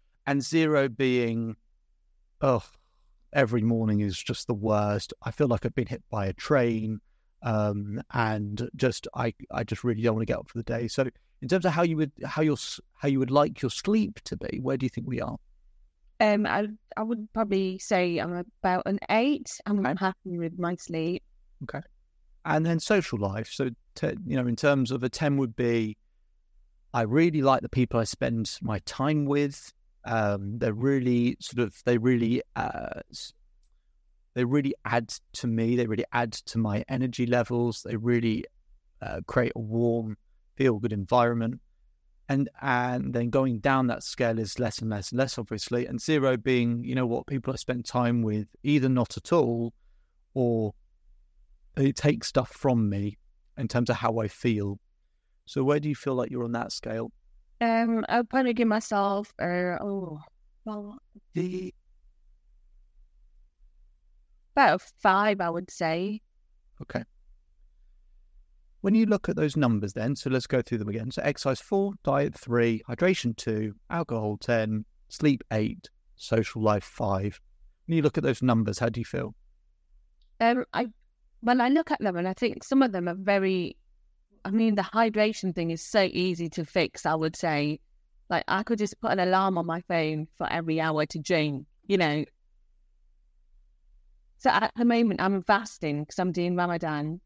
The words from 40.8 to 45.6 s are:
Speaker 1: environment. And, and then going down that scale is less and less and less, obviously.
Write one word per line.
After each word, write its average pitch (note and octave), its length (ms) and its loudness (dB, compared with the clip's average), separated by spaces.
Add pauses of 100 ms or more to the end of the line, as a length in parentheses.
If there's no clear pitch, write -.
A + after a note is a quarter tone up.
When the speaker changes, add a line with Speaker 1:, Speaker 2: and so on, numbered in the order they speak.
Speaker 1:
environment. A#2 640 2 (720)
And, C#3 180 2 (140)
and B2+ 500 0
then A#2+ 200 -2
going C3 260 2
down C3 300 2
that A#2 160 -4
scale A2+ 340 -2
is A2 220 -4
less A#2 200 -2
and A2 120 -4
less G#2 200 -6
and A#2+ 60 -4
less, C3 220 0
obviously. A#2+ 480 -4